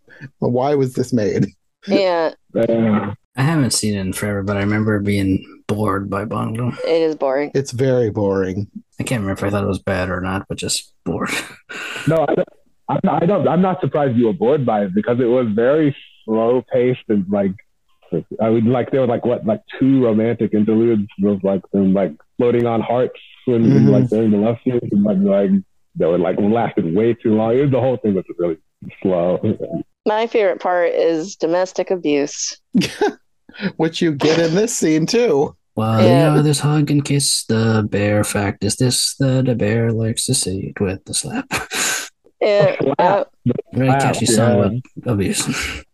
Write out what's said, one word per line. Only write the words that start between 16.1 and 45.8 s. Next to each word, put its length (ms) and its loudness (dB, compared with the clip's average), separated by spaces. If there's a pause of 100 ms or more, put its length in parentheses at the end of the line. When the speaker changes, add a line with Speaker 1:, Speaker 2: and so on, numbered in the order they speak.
Speaker 3:
slow 380 2 (100)
paced 360 2
and, 200 0
like, 220 0 (880)
I 80 2
would, 160 2
like, 280 0
there 80 2
were, 80 2
like, 180 -2
what, 180 -2
like, 160 0 (200)
two 240 4
romantic 500 2
interludes 540 2 (160)
of, 180 2
like, 200 0 (100)
them, 220 2
like, 180 0 (240)
floating 280 2
on 160 0
hearts 380 -2 (280)
when, 180 2
Speaker 1:
Mm-hmm. 240 6
Speaker 3:
like, 200 4
during 220 2
the 60 4
love 260 0
scene, 160 0 (140)
and, 100 2
like, 160 2
like, 320 2 (460)
they 100 0
were, 120 4
like, 200 0
lasted 560 0
way 200 2
too 200 0
long. 240 2
It 40 4
was, 100 2
the 80 2
whole 160 0
thing 180 0
was 100 -2 (140)
really 200 -2 (440)
slow. 380 0 (680)
Speaker 2:
My 200 0
favorite 340 0
part 300 0
is 460 -2
domestic 540 -2
abuse. 680 -2 (140)
Speaker 1:
<laughs> 80 2 (960)
Which 240 -2
you 120 2
get 260 2
in 160 0
this 220 0
scene, 300 2
too. 500 0 (180)
Speaker 4:
Well, 280 2
Speaker 2:
Yeah. 280 4
Speaker 4:
you 60 2
know, 60 4
this 180 0
hug 300 0
and 140 2
kiss, 420 -2
the 440 2
bare 340 0
fact 400 -4
is 120 -2
this, 400 0
the, 260 2
the 120 2
bear 380 0
likes 340 -2
to 80 -2
say 400 -4
it 60 -14
with 240 -4
the 100 -10
slap. 360 -6
<laughs> 60 -4 (840)
Speaker 2:
Yeah, 380 2
Speaker 3:
The 60 -6
slap. 160 -2
Speaker 2:
uh, 260 2 (220)
Speaker 3:
The 80 2 (180)
Speaker 4:
Very 160 2
Speaker 3:
slap, 140 4
Speaker 4:
catchy 240 0
Speaker 3:
yeah. 100 2
Speaker 4:
song 240 4
about 120 2 (420)
abuse. 680 -4 (120)